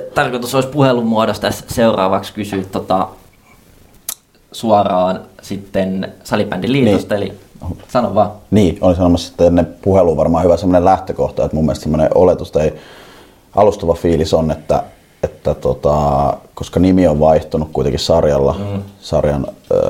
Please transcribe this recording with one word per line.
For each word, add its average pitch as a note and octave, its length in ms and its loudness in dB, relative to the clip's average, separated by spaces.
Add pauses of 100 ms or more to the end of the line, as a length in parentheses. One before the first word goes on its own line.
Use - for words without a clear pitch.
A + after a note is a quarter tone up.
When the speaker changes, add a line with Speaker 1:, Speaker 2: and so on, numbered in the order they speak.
(140)
Speaker 1:
tarkoitus B2 420 -2
olisi C3 140 0
puhelun C3 360 2
muodossa A2 360 0
tässä G2 260 -4
seuraavaksi G2 680 0
kysyä G2 380 -6
tota, F#2 360 -2 (1400)
suoraan F#2+ 720 0 (200)
sitten F#2+ 720 -6 (100)
Salibändiliitosta, G#2 920 0
Speaker 2:
Niin. G2 80 -4
Speaker 1:
eli F#2+ 100 -10 (540)
sano G#2+ 280 -2
vaan. G2+ 160 2 (200)
Speaker 2:
Niin, F#2+ 300 2
olin F2+ 140 2
sanomassa, F2 360 0
että - 140 2
ennen E2+ 220 2 (140)
puhelua F2+ 360 2
varmaan D#2+ 260 2
hyvä E2+ 140 4
semmonen F2+ 280 2
lähtökohta, - 600 -2
että D2+ 100 -4
mun D#2 100 0
mielestä C2 180 -4
semmonen D#2 320 0
oletus E2+ 360 2
tai D2+ 220 0 (840)
alustava F#2+ 380 2
fiilis E2 400 0
on, D#2+ 180 2
että, - 320 -2 (400)
että - 300 -4
tota, C#2+ 800 0 (200)
koska - 260 -4
nimi F#2 280 4
on D2+ 120 2
vaihtunut D#2 540 2
kuitenkin C2+ 260 -2
sarjalla, D2 600 2
Speaker 1:
Mm. G2+ 240 -8 (160)
Speaker 2:
sarjan, C#2+ 460 -2 (260)
ö, - 40 2 (140)